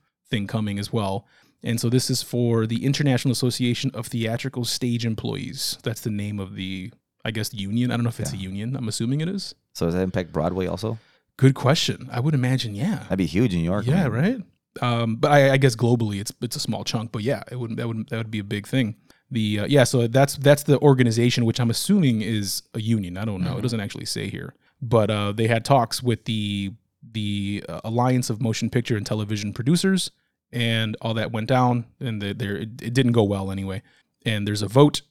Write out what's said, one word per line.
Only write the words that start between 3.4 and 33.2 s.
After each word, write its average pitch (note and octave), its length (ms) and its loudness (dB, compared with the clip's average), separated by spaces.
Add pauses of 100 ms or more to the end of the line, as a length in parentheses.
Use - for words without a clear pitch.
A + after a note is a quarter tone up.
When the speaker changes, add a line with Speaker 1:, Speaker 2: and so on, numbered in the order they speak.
Speaker 1:
of A2+ 120 -8
Theatrical A#2 580 -4
Stage A#2+ 400 -2
Employees. A2+ 800 -6
That's A2+ 200 -6
the A#2 80 -4
name G#2 280 -6
of G2 160 -8
the, F#2+ 380 -8 (320)
I A2+ 80 -4
guess, G#2+ 200 -4
union. G#2+ 380 -2
I A#2 60 -2
don't A#2 80 0
know A#2 60 0
if - 100 -12
it's - 120 -4
Speaker 2:
Yeah. F#2+ 60 -8
Speaker 1:
a F#2+ 40 -6
union. G2+ 340 -6
I'm B2+ 100 -6
assuming A#2 340 -2
it D#3+ 80 -4
is. G3 280 -8 (180)
Speaker 2:
So - 120 -2
does E2+ 100 0
that F#2 60 2
impact F#2 300 -2
Broadway F2 340 0
also? G2+ 320 -4 (380)
Speaker 1:
Good C3+ 180 6
question. - 580 0
I A#2+ 80 -4
would D3+ 140 0
imagine, B2 420 0
yeah. F3 280 -2
Speaker 2:
That'd F#2+ 140 -2
be F#2 80 2
huge F#2+ 280 2
in F2 40 2
New E2 60 2
York. G2+ 220 0
Speaker 1:
Yeah, E3 200 2
Speaker 2:
I - 20 0
mean, A2+ 40 -2
Speaker 1:
right? F#3+ 280 0 (400)
Um, A#2 360 0
but D3 160 2
I, C#3 200 8
I C3+ 40 4
guess C3+ 180 4
globally A#2 460 2
it's, G#2 200 -8
it's A#2+ 140 -6
a - 60 -8
small G2+ 240 -4
chunk. A2+ 260 -4
But A2+ 140 -6
yeah, A2 260 -2
it B2 60 -10
would, A2+ 200 -6
that A#2+ 120 -4
would, A2 220 -6
that A2+ 80 -4
would A2 120 -6
be A2 80 -4
a G2+ 60 -6
big G2+ 240 -6
thing. A#2+ 260 0 (360)
The, G#2+ 300 0
uh, G#2 60 -2
yeah, C#3+ 180 6
so B2 220 2
that's, C3 300 4
that's C#3+ 260 6
the C#3 160 4
organization, B2 680 6
which A2+ 160 0
I'm A#2 100 2
assuming C3 520 2
is G#2 400 -4 (120)
a A#2 60 -4
union. G#2 380 -2
I G2+ 60 -6
don't G2+ 180 -4
know. F2+ 80 -2
It - 40 -4
Speaker 3:
Mm-hmm. - 80 -4
Speaker 1:
doesn't A#2 180 -2
actually - 260 -8
say G#2 240 -6
here. - 240 -10 (260)
But, A2 300 2
uh, G#2 220 -2
they A2 160 0
had A2+ 160 2
talks C3 380 4
with A#2+ 220 -2
the, G2+ 480 -2 (300)
the, G#2 640 -4
uh, E2+ 160 -10
Alliance B2 460 2
of A2 100 -4
Motion A2+ 300 -2
Picture A#2+ 260 0
and G#2 80 -4
Television G#2 480 -4
Producers, F3 600 2 (380)
and A2+ 520 0
all A2+ 120 -2
that A2 160 -2
went A2+ 160 -4
down, B2 380 2 (160)
and A2 220 -6
the, G2+ 100 -4
there, G2+ 240 -4
it, A2+ 240 -10
it A#2+ 140 -6
didn't B2 180 4
go A#2 100 6